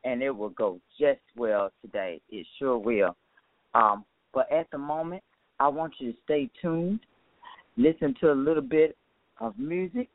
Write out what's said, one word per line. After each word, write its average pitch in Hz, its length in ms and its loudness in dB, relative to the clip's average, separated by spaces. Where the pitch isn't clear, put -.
and 123 200 -4
it 139 80 -2
will 104 180 -6
go 92 300 -4
just 143 220 2
well 104 340 0
today. 95 380 -8
It 95 160 -12
sure 131 200 0
will. 101 380 2
Um, 104 280 4
but 131 180 0
at 165 200 -2
the 151 60 -10
moment, 160 460 -6
I 139 80 4
want 151 320 -2
you 120 120 -8
to 117 120 -12
stay 147 260 -2
tuned, 175 400 -2
listen 147 440 2
to 160 100 6
a - 20 4
little 143 300 0
bit 156 340 2
of 110 180 -8
music 180 580 -4